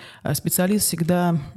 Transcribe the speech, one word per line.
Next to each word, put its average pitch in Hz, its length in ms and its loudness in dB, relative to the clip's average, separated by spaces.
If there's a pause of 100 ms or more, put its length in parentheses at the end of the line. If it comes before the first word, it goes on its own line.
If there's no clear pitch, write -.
(240)
э, 147 100 -2
специалист 185 520 0
всегда, 170 540 2 (160)